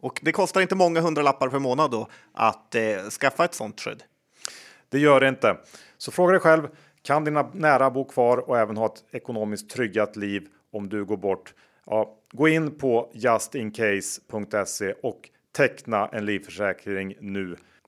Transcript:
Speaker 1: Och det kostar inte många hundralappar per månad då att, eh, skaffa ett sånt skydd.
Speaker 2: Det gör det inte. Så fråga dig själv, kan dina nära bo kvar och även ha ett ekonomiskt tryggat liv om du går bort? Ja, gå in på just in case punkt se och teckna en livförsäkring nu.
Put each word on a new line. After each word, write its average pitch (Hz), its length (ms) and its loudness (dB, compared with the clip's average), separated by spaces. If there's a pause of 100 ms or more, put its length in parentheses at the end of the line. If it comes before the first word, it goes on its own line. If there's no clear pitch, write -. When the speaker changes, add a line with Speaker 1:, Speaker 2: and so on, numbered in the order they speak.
Speaker 1:
Och - 220 -8
det 156 100 0
kostar 190 280 0
inte 185 140 0
många 170 260 4
hundralappar 147 480 2
per 135 100 -4
månad 139 320 0
då 113 180 -6 (260)
att, - 400 0
eh, 110 220 0 (240)
skaffa 143 240 2
ett 175 100 -4
sånt 107 260 -10
skydd. - 220 -12 (840)
Speaker 2:
Det 135 100 -2
gör 143 220 8
det 135 80 4
inte. 113 280 2 (420)
Så - 120 -12
fråga 180 220 4
dig 185 80 6
själv, 160 280 6 (340)
kan 151 220 0
dina 151 280 -2
nära 139 380 4
bo 131 140 -4
kvar 123 340 2
och 123 200 -2
även 107 180 0
ha 110 100 -2
ett - 260 -8
ekonomiskt 107 580 -8
tryggat 107 460 -2
liv 101 300 -6 (260)
om 101 160 -8
du 101 160 -6
går 101 120 -4
bort? 95 380 -6 (320)
Ja, 107 320 -4 (140)
gå 151 160 2
in 156 300 0
på 123 340 0
just 117 420 0
in 110 160 -6
case 104 500 -4 (100)
punkt 107 240 -8 (120)
se 98 260 -6
och - 380 -10 (260)
teckna 113 560 -2
en 104 120 -6
livförsäkring 95 960 -6
nu. 98 360 -8 (320)